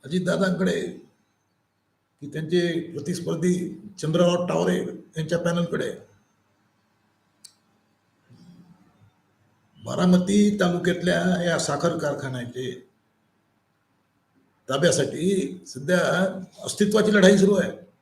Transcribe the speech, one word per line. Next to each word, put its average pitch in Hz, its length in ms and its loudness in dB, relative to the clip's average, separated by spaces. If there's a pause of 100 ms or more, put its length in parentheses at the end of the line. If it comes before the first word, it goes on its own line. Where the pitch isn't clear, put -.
अजितदादांकडे 180 760 0 (1400)
की 143 80 -14
त्यांचे 165 640 -2
प्रतिस्पर्धी 165 880 -4 (160)
चंद्रराव 175 480 0
टावरे 175 360 0 (340)
यांच्या 160 220 -4
पॅनलकडे? 170 600 -2 (3750)
बारामती 185 760 4
तालुक्यातल्या 175 840 0
या 170 140 0
साखर 156 400 -2
कारखान्याचे 131 920 -8 (1800)
ताब्यासाठी 156 1000 0
सध्या 147 320 -2 (640)
अस्तित्वाची 208 480 2
लढाई 202 260 8
सुरू 196 160 6
आहे. 185 180 0 (280)